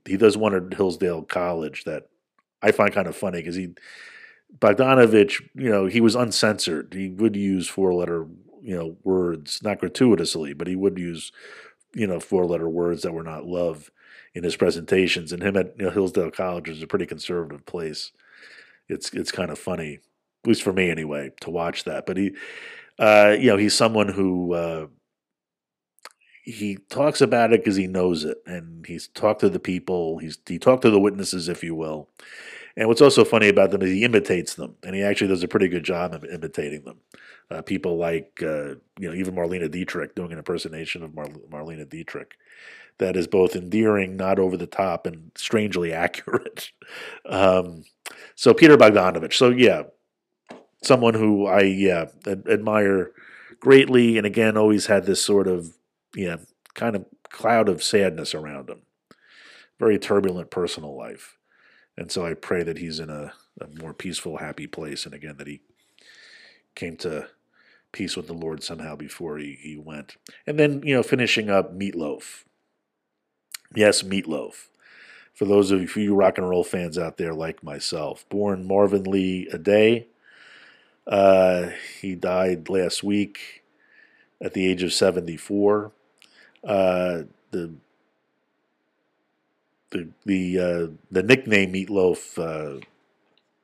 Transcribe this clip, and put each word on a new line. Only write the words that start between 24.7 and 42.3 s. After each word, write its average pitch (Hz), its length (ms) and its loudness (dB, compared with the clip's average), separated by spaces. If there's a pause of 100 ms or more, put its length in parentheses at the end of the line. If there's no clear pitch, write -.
he 104 340 -8 (120)
talks 147 300 0
about 117 320 4
it 113 120 6
'cause 104 120 2
he 95 120 0
knows 90 360 0
it, 76 220 -6
and 82 400 -14
he's 85 240 -14
talked - 320 0
to 101 80 4
the 90 100 -4
people, 87 600 -4
he's, 80 180 -14 (100)
he 87 100 -8
talked 127 260 2
to 120 60 8
the 104 100 6
witnesses, 98 500 -2
if 85 120 -8
you 82 140 -8
will. 78 320 -8 (720)
And 110 100 0
what's 117 140 6
also 131 240 8
funny 107 240 4
about 98 220 6
them 98 100 0
is 92 80 0
he 95 140 0
imitates 101 500 0
them, 69 300 -14
and 92 120 -10
he 98 60 -4
actually 101 260 0
does 92 160 0
a 90 40 -4
pretty 98 200 2
good 85 160 -4
job 85 300 -6
of 78 100 -14
imitating 78 600 -10
them. 60 160 -20 (500)
Uh, 80 120 -12
people 90 360 -4
like, 85 440 -4
uh, 73 340 -6 (240)
you 92 100 -10
know, 80 40 -12
even 92 220 -6
Marlene 87 340 -4
Dietrich, 85 460 -8
doing 87 160 -10
an 82 60 -14
impersonation 80 640 -10
of 78 120 -16
Mar-, - 120 -12 (220)
Marlene 156 400 -16
Dietrich. - 480 -16 (640)